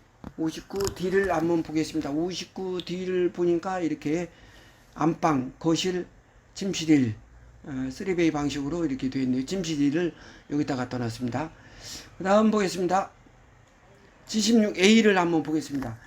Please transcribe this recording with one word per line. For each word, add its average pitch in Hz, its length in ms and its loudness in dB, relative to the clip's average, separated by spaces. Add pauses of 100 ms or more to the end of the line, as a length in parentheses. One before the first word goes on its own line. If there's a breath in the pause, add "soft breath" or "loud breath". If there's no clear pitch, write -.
(380)
오십구 170 580 -4
디를 185 380 0
한번 165 300 0
보겠습니다. 151 480 -4
오십구 180 720 -6
디를 180 480 -2
보니까 175 480 -2
이렇게 160 500 -2 (640 soft breath)
안방, 156 640 0
거실, 175 480 0 (460)
침실 160 360 -4
일, 127 260 6 (480)
어, 131 280 -6
쓰리베이 175 400 0
방식으로 147 540 -2
이렇게 135 240 -2
되어 135 140 -4
있네요. 127 220 0
침실 165 360 -4
일을 151 320 0 (360 loud breath)
여기다 147 260 -2
갖다 127 220 -6
놨습니다. 123 540 -4 (640 loud breath)
그다음 208 340 4
보겠습니다. 185 600 0 (1120)
칠십육 214 520 2
에이를 208 400 8
한번 170 260 2
보겠습니다. 139 640 -4